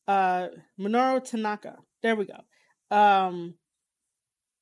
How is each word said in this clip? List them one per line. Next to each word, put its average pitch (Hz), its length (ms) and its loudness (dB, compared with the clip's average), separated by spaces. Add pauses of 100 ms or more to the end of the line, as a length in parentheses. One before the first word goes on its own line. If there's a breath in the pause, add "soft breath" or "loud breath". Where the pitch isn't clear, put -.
uh, 185 420 0 (300)
Minoru 254 440 0
Tanaka. 214 540 -8 (260)
There 226 120 2
we 202 120 -4
go. - 680 -12
Um, 185 600 2 (1080)